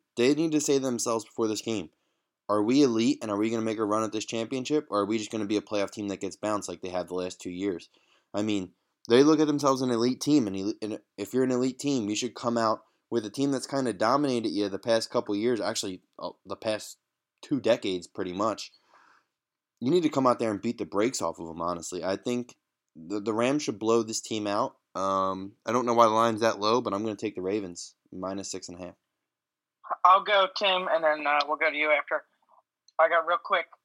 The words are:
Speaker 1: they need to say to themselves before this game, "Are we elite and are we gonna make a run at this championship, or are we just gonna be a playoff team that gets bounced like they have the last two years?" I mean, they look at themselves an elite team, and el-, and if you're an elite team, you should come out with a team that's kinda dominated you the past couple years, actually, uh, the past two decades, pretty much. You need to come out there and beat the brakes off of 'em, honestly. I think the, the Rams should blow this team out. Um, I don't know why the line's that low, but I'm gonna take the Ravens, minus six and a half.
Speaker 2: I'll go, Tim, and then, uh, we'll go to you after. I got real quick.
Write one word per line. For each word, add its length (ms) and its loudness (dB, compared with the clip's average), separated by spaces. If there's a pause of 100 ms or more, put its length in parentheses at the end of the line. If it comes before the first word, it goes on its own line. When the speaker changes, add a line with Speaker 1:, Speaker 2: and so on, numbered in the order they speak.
(180)
Speaker 1:
they 160 4
need 200 0
to 80 2
say 180 2
to 40 -4
themselves 400 -2
before 240 -2
this 140 -2
game, 300 -4 (580)
"Are 140 2
we 180 4
elite 400 2
and 80 -8
are 80 0
we 140 0
gonna 100 -2
make 160 -2
a 80 -2
run 160 0
at 100 -4
this 140 -6
championship, 640 -4
or 120 0
are 40 0
we 140 -2
just 120 -8
gonna 140 -4
be 120 0
a 40 0
playoff 300 -4
team 160 -8
that 120 -6
gets 160 -8
bounced 320 -4
like 140 -10
they 80 -10
have 200 -6
the 40 -10
last 260 -6
two 120 -10
years?" 380 -6 (440)
I 80 -4
mean, 300 -2 (380)
they 140 8
look 160 6
at 80 4
themselves 340 2
an 80 0
elite 320 0
team, 260 2
and 80 -6
el-, 260 -4
and 180 -6 (180)
if 160 -10
you're 100 2
an 80 0
elite 280 -2
team, 300 -2
you 60 -2
should 200 -6
come 220 -2
out 260 2 (260)
with 160 -2
a 40 -8
team 220 -2
that's 160 -4
kinda 260 -2
dominated 560 2
you 200 -2
the 100 -6
past 300 0
couple 260 -2
years, 260 0
actually, 400 -6 (180)
uh, 120 -8 (140)
the 100 -8
past 420 -6 (440)
two 180 -2
decades, 480 0
pretty 260 -8
much. 380 -2 (1080)
You 100 -2
need 140 4
to 60 2
come 180 2
out 120 4
there 120 0
and 100 -4
beat 160 -4
the 80 -4
brakes 360 -2
off 180 -6
of 100 -10
'em, 120 -10
honestly. 420 -6
I 120 -2
think 400 -6 (400)
the, 240 -8
the 140 -2
Rams 300 0
should 160 -6
blow 240 2
this 180 -6
team 240 -4
out. 320 -2 (160)
Um, 600 -2 (120)
I 60 -2
don't 140 2
know 80 2
why 120 8
the 60 6
line's 300 2
that 180 2
low, 220 4
but 120 -2
I'm 100 -2
gonna 120 -4
take 200 -6
the 60 -8
Ravens, 540 -6 (160)
minus 400 -8
six 160 -12
and 100 -14
a 80 -12
half. 100 -16 (1080)
Speaker 2:
I'll 180 8
go, 320 4
Tim, 340 0
and 140 2
then, 220 2
uh, 220 4
we'll 100 -2
go 140 2
to 40 -6
you 160 2
after. 320 0 (760)
I 100 6
got 160 2
real 180 0
quick. 220 4 (200)